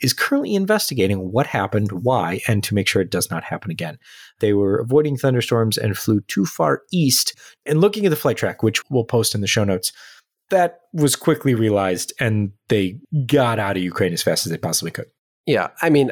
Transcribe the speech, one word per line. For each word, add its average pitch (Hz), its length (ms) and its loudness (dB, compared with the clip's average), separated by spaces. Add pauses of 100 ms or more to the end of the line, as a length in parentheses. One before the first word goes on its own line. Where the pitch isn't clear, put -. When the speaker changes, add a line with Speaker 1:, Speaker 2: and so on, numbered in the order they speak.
Speaker 1:
is 131 100 0
currently - 420 -2
investigating 127 760 0
what 123 160 0
happened, 101 440 -2 (120)
why, 98 440 0
and 104 180 2
to 104 100 -2
make 98 140 0
sure - 120 2
it 87 80 -4
does 90 220 -2
not 82 140 -6
happen 85 260 -8
again. 80 260 -8 (420)
They 107 120 2
were 101 260 2
avoiding 139 380 0
thunderstorms 117 640 0
and 110 200 -2
flew 107 240 0
too - 240 -2
far 151 360 0 (100)
east. 151 480 0 (260)
And 156 140 0
looking 202 260 2
at 190 40 4
the 151 80 0
flight 120 180 0
track, - 280 -4
which 110 260 2
we'll 120 160 0
post 113 280 0
in 107 60 -2
the 98 80 -2
show - 160 2
notes, 95 300 -2 (560)
that 175 320 2 (100)
was 147 240 2
quickly 143 400 0
realized, 101 640 0
and 107 320 0 (160)
they 101 320 0 (260)
got 120 340 2
out 98 180 -2
of 92 60 -2
Ukraine 90 280 -2
as 82 120 -4
fast - 220 0
as 82 60 -6
they 82 60 -4
possibly 82 340 -6
could. - 140 -12 (400)
Speaker 2:
Yeah, 131 240 0 (120)
I 165 80 2
mean, 139 220 4